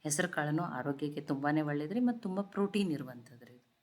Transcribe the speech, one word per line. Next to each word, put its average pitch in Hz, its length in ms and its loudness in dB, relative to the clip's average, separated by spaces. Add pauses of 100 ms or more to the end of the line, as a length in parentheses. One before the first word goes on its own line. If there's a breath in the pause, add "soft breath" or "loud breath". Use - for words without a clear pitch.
ಹೆಸರು 160 260 2
ಕಾಳನ್ನು 151 340 2
ಆರೋಗ್ಯಕ್ಕೆ 143 580 -2
ತುಂಬಾನೇ 147 400 2
ಒಳ್ಳೇದ್ರಿ, 151 400 0
ಮತ್ತು 240 200 2
ತುಂಬಾ 190 220 -2
ಪ್ರೋಟೀನ್ 196 500 0
ಇರುವಂಥದ್ರಿ 123 600 -8
ಇದು. - 280 -20